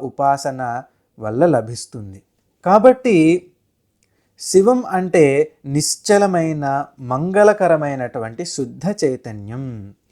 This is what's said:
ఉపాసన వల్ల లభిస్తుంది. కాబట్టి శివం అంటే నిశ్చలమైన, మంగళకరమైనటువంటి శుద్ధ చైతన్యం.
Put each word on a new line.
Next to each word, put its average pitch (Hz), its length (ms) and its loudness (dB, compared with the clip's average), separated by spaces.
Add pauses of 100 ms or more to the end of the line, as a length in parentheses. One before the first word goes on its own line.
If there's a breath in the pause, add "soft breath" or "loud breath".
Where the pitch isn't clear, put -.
ఉపాసన 139 540 -2 (560)
వల్ల 113 280 -2
లభిస్తుంది. 113 720 -4 (460)
కాబట్టి 220 520 4 (1200)
శివం 220 380 2 (180)
అంటే 180 280 4 (500)
నిశ్చలమైన, 165 880 0 (460)
మంగళకరమైనటువంటి 151 1300 0 (120)
శుద్ధ 131 300 -8 (160)
చైతన్యం. 120 640 -6 (480)